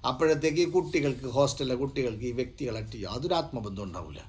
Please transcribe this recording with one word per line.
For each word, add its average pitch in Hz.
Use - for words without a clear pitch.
അപ്പോഴത്തേക്ക് 156
ഈ -
കുട്ടികൾക്ക്, 143
ഹോസ്റ്റലിലെ 135
കുട്ടികൾക്ക് 123
ഈ 120
വ്യക്തികളായിട്ട് 120
യാതൊരു 131
ആത്മബന്ധം 104
ഉണ്ടാവില്ല 85